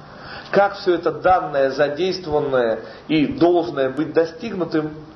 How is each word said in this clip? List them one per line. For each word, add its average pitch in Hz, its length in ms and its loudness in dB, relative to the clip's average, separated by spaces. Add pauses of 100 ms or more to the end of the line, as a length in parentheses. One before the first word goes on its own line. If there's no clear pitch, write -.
(520)
Как 202 260 2
все 180 180 2
это 165 180 0
данное, 151 600 2
задействованное 143 1080 0 (260)
и 151 200 2
должное 151 640 2
быть 135 240 -6
достигнутым, 165 800 -2 (220)